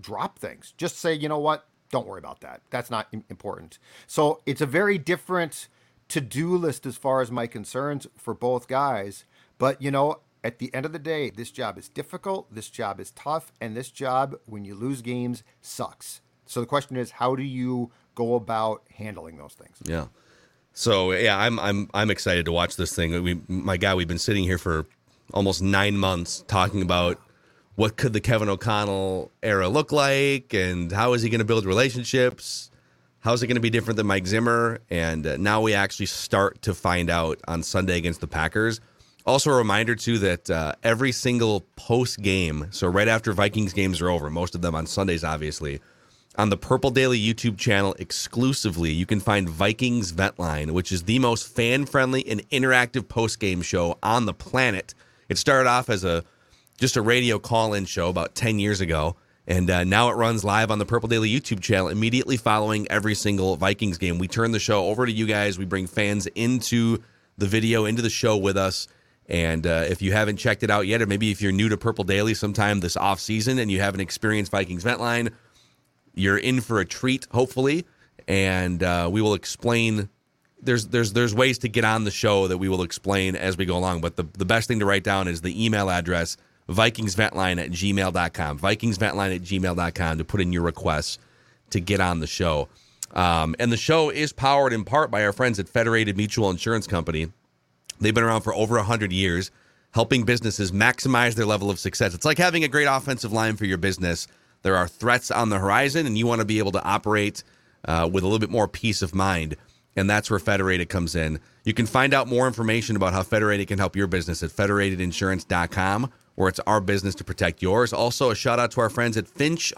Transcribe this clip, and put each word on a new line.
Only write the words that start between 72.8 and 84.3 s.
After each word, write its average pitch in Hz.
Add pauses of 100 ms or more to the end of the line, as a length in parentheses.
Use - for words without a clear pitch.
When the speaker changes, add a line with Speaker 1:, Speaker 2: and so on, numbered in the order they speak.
Speaker 2:
offseason 107
and 107
you 95
haven't 98
experienced 107
Vikings 90
Vent 117
Line, 117 (840)
you're 98
in 127
for 113
a 90
treat, -
hopefully. 135 (420)
And, 92
uh, 87
we 107
will 107
explain. 113 (520)
There's, 120
there's, 110
there's 117
ways 127
to 123
get 113
on 110
the 101
show 101
that 90
we 95
will 92
explain 95
as 92
we 92
go 90
along. 90
But 82
the, 90
the 92